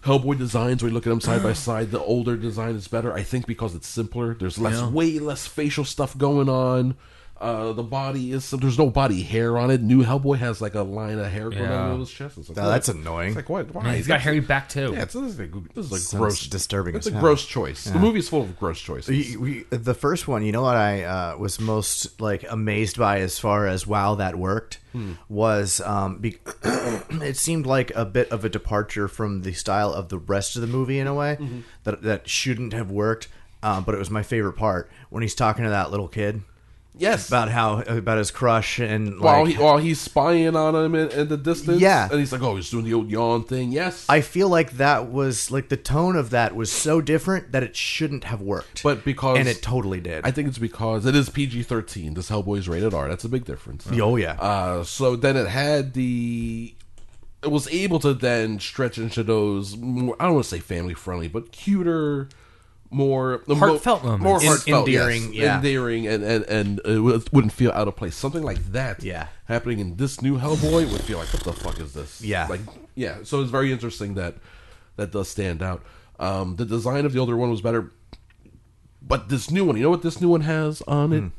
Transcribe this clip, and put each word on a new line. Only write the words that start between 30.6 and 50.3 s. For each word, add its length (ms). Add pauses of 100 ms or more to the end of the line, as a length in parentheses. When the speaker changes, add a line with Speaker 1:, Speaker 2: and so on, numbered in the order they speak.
Speaker 3:
the 60
movie 320
in 80
a 60
way 240
Speaker 1:
Mm-hmm. 200 (240)
Speaker 3:
that, 220
that 240
shouldn't 440
have 200
worked. 340 (360)
Um, 220
but 100
it 40
was 100
my 140
favorite 320
part 340 (220)
when 120
he's 120
talking 300
to 60
that 200
little 180
kid. 340 (540)
Speaker 1:
Yes. 300
Speaker 3:
About 220
how, 320
about 380
his 120
crush 480
and, 420
Speaker 1:
While 260
Speaker 3:
like, 100
Speaker 1:
he, 40
while 180
he's 220
spying 540
on 220
him 180
in, 160
in 160
the 100
distance. 440
Speaker 3:
Yeah. 280
Speaker 1:
And 120
he's 100
like, 100
"Oh, 140
he's 160
doing 140
the 100
old 160
yawn 320
thing." 300
Yes. 360
Speaker 3:
I 120
feel 280
like 280
that 340
was, 400
like, 200
the 60
tone 380
of 160
that 240
was 160
so 300
different 500
that 140
it 100
shouldn't 480
have 180
worked. 440
Speaker 1:
But 200
because 340
Speaker 3:
And 100
it 120
totally 400
did. 240
Speaker 1:
I 60